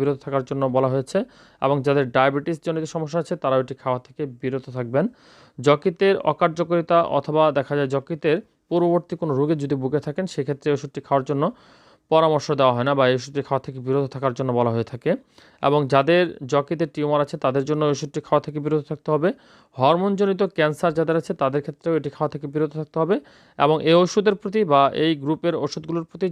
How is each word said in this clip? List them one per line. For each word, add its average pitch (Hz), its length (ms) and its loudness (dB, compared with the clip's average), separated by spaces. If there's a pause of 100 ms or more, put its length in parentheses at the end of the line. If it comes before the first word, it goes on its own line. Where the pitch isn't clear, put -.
বিরত 139 240 0
থাকার 139 260 -2
জন্য 139 120 -2 (140)
বলা 131 160 2
হয়েছে 135 260 -2 (440)
এবং 139 140 2 (100)
যাদের 143 180 2 (100)
ডায়াবেটিস 143 420 2 (100)
জনিত 160 180 -4 (100)
সমস্যা 160 280 -4
আছে, - 200 -6
তারাও 131 220 2
এটি 127 180 -10
খাওয়া 127 240 -2
থেকে - 160 -12 (180)
বিরত 127 260 -6 (100)
থাকবেন। 127 280 -2 (540)
যকৃতের 165 560 2 (180)
অকার্যকারিতা 170 640 0 (200)
অথবা 151 240 0 (160)
দেখা 139 200 -2
যায় 139 180 0
যকৃতের 156 420 -2 (320)
পূর্ববর্তী 175 500 0
কোনো 160 200 -2
রোগে 151 220 2
যদি 143 200 -2
ভুগে 135 240 0
থাকেন, 156 180 -4 (100)
সেক্ষেত্রে 139 360 -4
এই 143 80 2
ওষুধটি 139 280 -10
খাওয়ার 139 240 2
জন্য 143 140 0 (680)
পরামর্শ 156 360 4 (140)
দেওয়া 127 160 6
হয় 120 120 0
না 143 100 2
বা 135 120 4
এই 131 80 2
ওষুধটি 139 300 -6
খাওয়া 131 180 -2
থেকে 135 200 -10
বিরত 139 280 0
থাকার 131 240 -2
জন্য 131 200 -2
বলা 120 160 2
হয়ে 113 180 -2
থাকে। 123 180 -4 (580)
এবং 147 120 2 (120)
যাদের 156 320 4 (280)
যকৃতে 151 320 0 (100)
টিউমার 147 300 0
আছে, 143 200 -8
তাদের 135 240 0
জন্য 151 200 0
এই 147 80 2
ওষুধটি 147 300 -8
খাওয়া 147 200 2
থেকে 151 180 -8
বিরত 151 260 0
থাকতে - 240 -8
হবে। 151 140 2 (480)
হরমোনজনিত 190 640 2 (140)
ক্যান্সার 156 420 0
যাদের 160 220 0
আছে, - 120 -10 (100)
তাদের 139 220 0
ক্ষেত্রেও 165 340 -4
এটি 143 180 -4
খাওয়া 151 180 -2
থেকে 151 200 -10
বিরত 151 160 -2 (100)
থাকতে - 220 -10
হবে। 170 140 0 (480)
এবং 156 120 4 (140)
এই 165 140 6
ওষুধের 196 360 0
প্রতি 208 200 -2 (120)
বা 139 100 6 (220)
এই 160 80 2 (100)
গ্রুপের 160 320 -2 (100)
ওষুধগুলোর 160 460 -6
প্রতি 185 220 -6